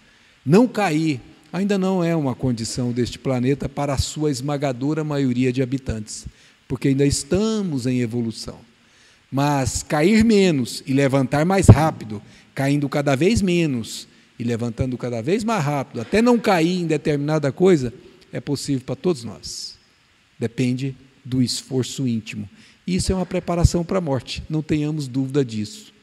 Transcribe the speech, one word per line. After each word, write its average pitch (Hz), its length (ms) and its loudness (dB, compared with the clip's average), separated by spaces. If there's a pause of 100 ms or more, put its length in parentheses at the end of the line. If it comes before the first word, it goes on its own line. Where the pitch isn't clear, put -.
(460)
Não 196 220 6
cair 160 540 0 (300)
ainda 196 260 0
não 185 260 0
é 170 120 0
uma 139 180 0
condição 120 580 -2
deste 120 280 -2
planeta 135 480 0
para 143 260 -4
a 127 40 -4
sua 151 340 -2
esmagadora 143 720 -2
maioria 131 480 0
de 127 100 0
habitantes, 123 640 -6 (420)
porque 139 220 -2
ainda 135 160 2
estamos 180 800 0
em 127 140 0
evolução. 117 600 -4 (680)
Mas 139 540 0
cair 202 400 4
menos 190 640 4
e 135 80 -2
levantar 139 520 4
mais 190 220 2
rápido, 117 540 4 (340)
caindo 143 320 0
cada 143 280 0
vez 190 260 2
menos 165 680 0 (320)
e 123 40 -6
levantando 120 540 -2
cada 120 240 -6
vez 185 220 0
mais 214 200 0
rápido, 135 380 -4
até 202 200 0
não 240 180 6
cair 180 420 2
em 170 60 -2
determinada 147 640 0
coisa, 151 420 4 (380)
é - 80 -8
possível 139 460 -2
pra 127 100 -6
todos 151 280 -2
nós. - 540 -12 (600)
Depende 127 560 -2 (280)
do 127 180 0
esforço 127 640 -2
íntimo. 110 420 -4 (380)
Isso 180 240 0
é 190 40 0
uma 180 100 -2
preparação 175 580 -2
pra 190 180 -2
morte, 135 480 -6
não 156 120 -4
tenhamos 151 460 -4
dúvida 135 380 -2
disso. 107 580 -10